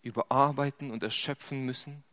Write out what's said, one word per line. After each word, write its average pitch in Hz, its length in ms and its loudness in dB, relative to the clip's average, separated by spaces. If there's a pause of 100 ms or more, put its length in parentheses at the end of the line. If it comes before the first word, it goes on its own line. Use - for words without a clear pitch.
überarbeiten 135 880 2
und 113 120 -4
erschöpfen 135 600 -4
müssen 143 480 -6